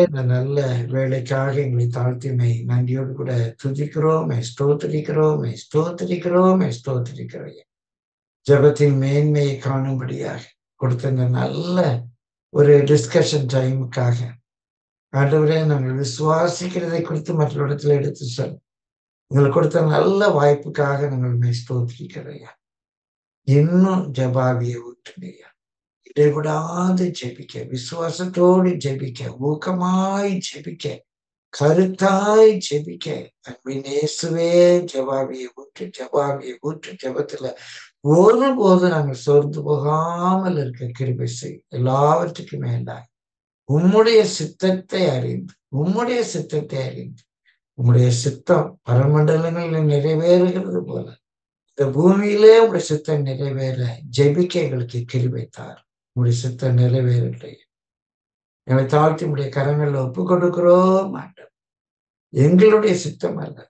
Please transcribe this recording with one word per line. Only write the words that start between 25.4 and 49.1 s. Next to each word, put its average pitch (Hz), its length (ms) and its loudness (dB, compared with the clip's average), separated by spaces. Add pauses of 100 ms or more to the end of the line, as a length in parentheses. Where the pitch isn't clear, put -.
இடைவிடாது 156 1080 0
ஜெபிக்க, - 420 -12 (140)
விசுவாசத்தோடு 175 1080 2
ஜெபிக்க, 135 440 -6 (200)
ஊக்கமாய் 185 1000 -2
ஜெபிக்க, 175 460 -12 (680)
கருத்தாய் 190 960 4 (140)
ஜெபிக்க, 151 420 -6 (360)
அன்பின் 135 420 -10
இயேசுவே, 160 640 -2 (340)
ஜெபாவியை 131 680 -6
ஊற்று, - 300 -16 (100)
ஜெபாவியை 135 640 -4
ஊற்று. 156 340 -10
ஜெபத்துல 131 580 -8 (560)
ஒருபோது 202 800 4
நாங்கள் 143 340 -2
சோர்ந்து 147 400 2
போகாமல் 165 960 -2
இருக்க 127 320 -8
கிருபை 123 340 -6
செய். - 320 -12 (100)
எல்லாவற்றுக்கும் 143 960 -2
மேலாய் 120 440 -8 (600)
உம்முடைய 214 560 4
சித்தத்தை 185 840 -4
அறிந்து, 123 440 -6 (240)
உம்முடைய 226 460 -2
சித்தத்தை 151 600 -6
அறிந்து, 127 400 -12 (560)
உம்முடைய 123 300 4 (140)
சித்தம் 151 480 0 (140)
பரமண்டலங்களில் 156 1040 2